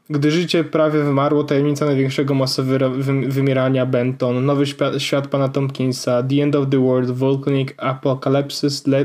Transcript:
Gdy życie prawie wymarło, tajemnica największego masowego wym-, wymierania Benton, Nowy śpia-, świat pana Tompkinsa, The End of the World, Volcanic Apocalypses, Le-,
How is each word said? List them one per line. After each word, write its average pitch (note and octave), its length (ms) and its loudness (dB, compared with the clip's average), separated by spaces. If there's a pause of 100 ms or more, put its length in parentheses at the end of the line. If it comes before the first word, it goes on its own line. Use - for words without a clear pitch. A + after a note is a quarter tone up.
(100)
Gdy D3+ 200 2
życie E3 340 0
prawie D3+ 380 0
wymarło, C#3+ 420 2
tajemnica C#3+ 420 0
największego C3+ 480 0
masowego C3 560 0
wym-, C3+ 400 -2
wymierania C3+ 560 0
Benton, B2+ 600 -2
Nowy C#3+ 200 2
śpia-, C#3 320 -4
świat C#3 300 -2
pana C#3 200 0
Tompkinsa, C3 720 -2
The C#3 200 0
End D3 140 2
of C#3 140 0
the C#3 80 2
World, B2+ 320 2
Volcanic C3+ 680 0
Apocalypses, C#3 1080 -2
Le-, C#3 180 2